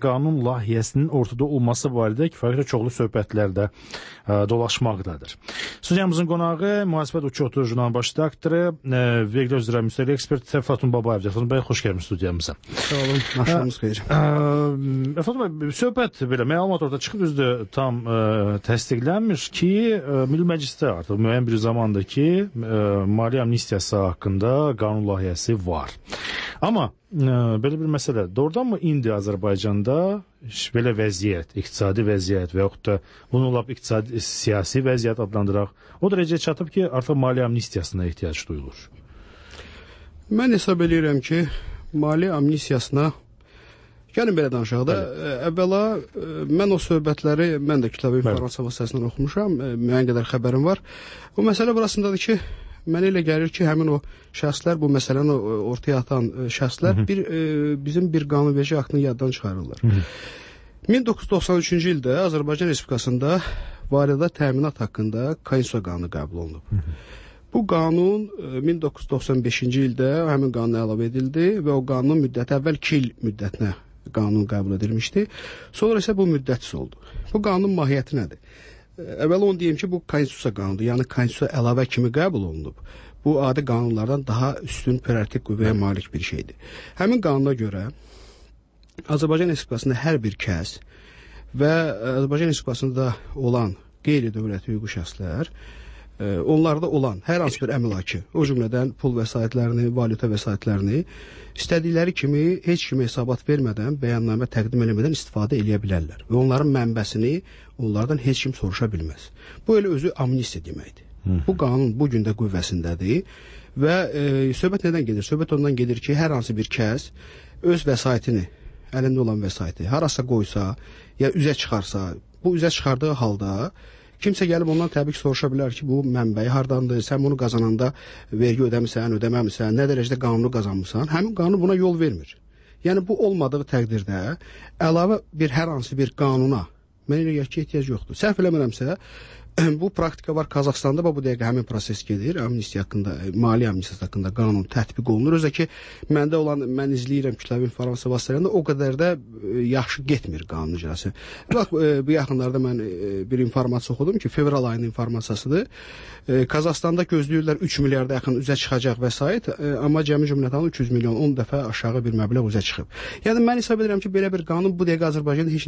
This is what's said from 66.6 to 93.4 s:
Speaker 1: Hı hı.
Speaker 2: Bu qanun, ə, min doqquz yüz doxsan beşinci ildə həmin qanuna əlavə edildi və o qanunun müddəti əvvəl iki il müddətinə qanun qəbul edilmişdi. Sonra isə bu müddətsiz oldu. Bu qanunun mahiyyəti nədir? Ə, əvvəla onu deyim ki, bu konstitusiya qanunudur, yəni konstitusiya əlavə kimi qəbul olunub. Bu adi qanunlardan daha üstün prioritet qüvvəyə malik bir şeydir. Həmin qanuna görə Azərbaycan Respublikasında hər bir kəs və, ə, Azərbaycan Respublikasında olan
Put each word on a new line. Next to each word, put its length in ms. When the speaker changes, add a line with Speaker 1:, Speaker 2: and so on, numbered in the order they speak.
Speaker 1:
Hı 60
hı. 180
Speaker 2:
Bu 140
qanun, 580
ə, 400
min 160
doqquz 240
yüz 60
doxsan 340
beşinci 460
ildə 200
həmin 220
qanuna 320
əlavə 240
edildi 500
və 160
o 80
qanunun 400
müddəti 320
əvvəl 240
iki 220
il 180
müddətinə 540
qanun 400
qəbul 300
edilmişdi. 480
Sonra 240
isə 160
bu 80
müddətsiz 540
oldu. 180
Bu 100
qanunun 320
mahiyyəti 400
nədir? 240
Ə, 80
əvvəla 240
onu 100
deyim 160
ki, 160
bu 80
konstitusiya 560
qanunudur, 320
yəni 160
konstitusiya 560
əlavə 320
kimi 160
qəbul 400
olunub. 320
Bu 200
adi 240
qanunlardan 580
daha 280
üstün 400
prioritet 400
qüvvəyə 320
malik 380
bir 100
şeydir. 320
Həmin 240
qanuna 320
görə 380
Azərbaycan 480
Respublikasında 540
hər 180
bir 160
kəs 380
və, 160
ə, 540
Azərbaycan 320
Respublikasında 580
olan 400